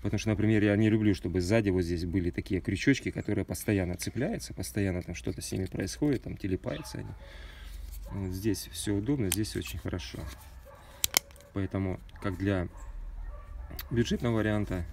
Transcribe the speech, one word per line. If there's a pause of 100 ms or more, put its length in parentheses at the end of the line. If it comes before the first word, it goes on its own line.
Потому
что,
например,
я
не
люблю,
чтобы
сзади
вот
здесь
были
такие
крючочки,
которые
постоянно
цепляются,
постоянно
там
что-то
с
ними
происходит,
там
телепаются
они. (1000)
Вот
здесь
всё
удобно,
здесь
очень
хорошо. (1300)
Поэтому, (220)
как
для (1200)
бюджетного
варианта